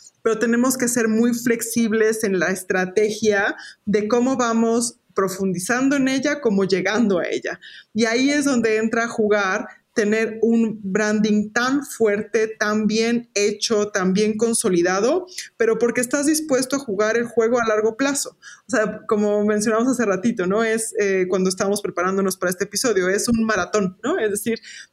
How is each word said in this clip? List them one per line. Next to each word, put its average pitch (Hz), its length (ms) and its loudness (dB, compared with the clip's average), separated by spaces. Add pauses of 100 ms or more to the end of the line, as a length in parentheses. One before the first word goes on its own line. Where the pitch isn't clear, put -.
(220)
pero 220 160 0
tenemos 240 380 2
que 254 100 -2
ser 240 220 0
muy 226 240 2
flexibles 226 920 0
en 190 140 0
la 165 100 0
estrategia 196 1080 0 (300)
de 208 200 0
cómo 247 300 2
vamos 233 640 0 (160)
profundizando 196 840 0
en 262 120 2
ella, 285 340 0
cómo 196 220 2
llegando 190 540 2
a - 80 -2
ella. - 320 -6 (360)
Y 220 100 0
ahí 254 260 2
es 294 140 0
donde 226 320 2
entra 226 280 0
a 233 40 -4
jugar 208 580 0 (260)
tener 220 480 0
un 226 420 2
branding 214 680 0
tan 262 320 0
fuerte, 214 640 0 (100)
tan 214 280 0
bien 226 480 0
hecho, 208 540 0
tan 185 240 0
bien 214 240 2
consolidado, 220 880 0 (300)
pero 220 220 2
porque 233 220 2
estás 277 260 0
dispuesto 285 500 0
a - 20 -4
jugar 214 380 0
el 233 100 0
juego 233 340 2
a 226 60 0
largo 220 300 0
plazo. 277 420 -2 (280)
O - 40 -20
sea, 214 380 0
como 208 360 2
mencionamos 214 440 2
hace 247 180 0
ratito, 185 400 0
¿no? 202 160 2
Es, 220 360 -2
eh, 190 300 2
cuando 185 220 0
estábamos 202 320 -2
preparándonos 190 540 -2
para 180 140 -2
este 185 140 -4
episodio, 196 440 0
es 208 200 0
un 226 160 2
maratón, 196 600 -2
¿no? 330 140 0
Es 214 120 -2
decir, 220 300 -4 (320)